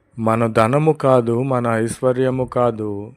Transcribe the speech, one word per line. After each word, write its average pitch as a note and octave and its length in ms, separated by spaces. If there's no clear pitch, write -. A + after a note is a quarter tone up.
మన A2+ 280
ధనము A#2 460
కాదు, B2+ 500
మన B2+ 240
ఐశ్వర్యము B2+ 760
కాదు A2 720